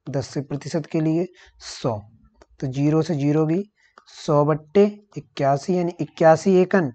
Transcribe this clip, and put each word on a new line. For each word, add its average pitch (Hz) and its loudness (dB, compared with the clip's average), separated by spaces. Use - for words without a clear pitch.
दस 131 -4
से, 151 -6
प्रतिशत 143 -8
के 165 -4
लिए 160 0
सौ, - -8
तो 147 -6
ज़ीरो 147 0
से 165 -4
ज़ीरो 147 0
गई, 170 -2
सौ 147 0
बट्टे 156 2
इक्यासी 143 -2
यानी 175 -2
इक्यासी 160 4
एकन, 180 2